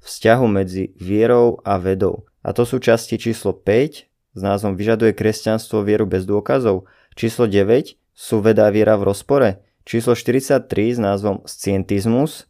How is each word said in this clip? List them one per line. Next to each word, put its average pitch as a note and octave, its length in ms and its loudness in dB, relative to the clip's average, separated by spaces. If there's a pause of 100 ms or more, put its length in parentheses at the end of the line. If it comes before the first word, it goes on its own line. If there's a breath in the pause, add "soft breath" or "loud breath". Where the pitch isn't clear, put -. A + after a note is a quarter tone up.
vzťahu A#2+ 400 2
medzi F#2+ 480 -2
vierou A#2 720 2
a G2+ 80 0
vedou. F#2+ 560 -2 (160)
A G#2 80 -4
to A#2+ 80 0
sú B2 160 -2
časti A#2 400 0
číslo A2 320 -4
päť A#2+ 560 -2 (240)
s G2 160 -16
názvom G2 320 -2
Vyžaduje A2 320 2
kresťanstvo G#2+ 720 -2
vieru G#2 240 0
bez F#2 160 -2
dôkazov, G2+ 640 -2 (320 soft breath)
číslo A2+ 320 -2
deväť G2+ 480 0 (160)
Sú - 240 -4
veda G#2+ 320 4
a - 20 -4
viera G#2+ 220 4
v G2 160 0
rozpore, A2+ 480 0 (240)
číslo A#2 320 0
štyridsaťtri B2 800 -2
s A#2+ 80 -2
názvom G2+ 400 -2
Scientismus G2+ 1080 -2